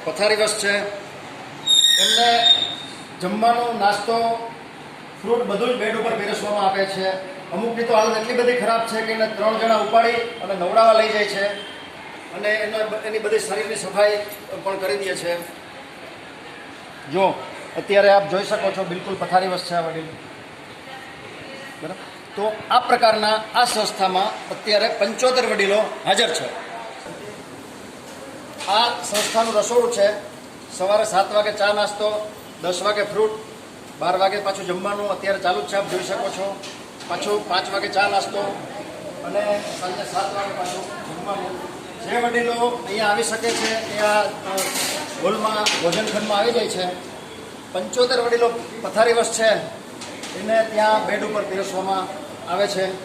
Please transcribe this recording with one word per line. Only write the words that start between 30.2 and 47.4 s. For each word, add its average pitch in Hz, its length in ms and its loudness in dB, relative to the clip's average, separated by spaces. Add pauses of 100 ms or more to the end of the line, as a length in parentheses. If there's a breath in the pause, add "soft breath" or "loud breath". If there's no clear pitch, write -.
સવારે 208 260 4
સાત 196 280 2
વાગે 208 200 2
ચા 208 200 2
નાસ્તો, 208 600 0 (300)
દસ 180 200 -2
વાગે 208 200 2
ફ્રૂટ, 208 280 2 (680)
બાર 180 180 2
વાગે 196 240 2
પાછું 196 260 -2
જમવાનું 202 440 -2
અત્યારે 190 280 0
ચાલુ 208 240 0
જ - 40 -6
છે, 202 100 -4
આપ 196 140 0
જોઈ 185 120 -2
શકો 196 260 -4
છો. 196 280 -4 (520)
પાછું 202 400 -2
પાંચ 185 240 0
વાગે 196 160 -2
ચા 202 200 4
નાસ્તો 202 300 0 (840)
અને - 380 0 (180)
સાંજે 180 320 -6
સાત 196 220 0
વાગે 196 240 -4
પાછું 180 260 -4
જમવાનું. 180 840 -6 (420)
જે 233 60 0
વડીલો 240 720 2
અહીંયા 208 180 0
આવી 208 160 4
શકે 226 280 0
છે 220 460 -2
એ 214 40 -2
આ, 208 220 4
અ, 196 60 2 (920)
હોલમાં, 214 600 0
ભોજનખંડમાં 208 560 0
આવી 233 140 2
જાય 220 160 0
છે. 185 180 -4 (840)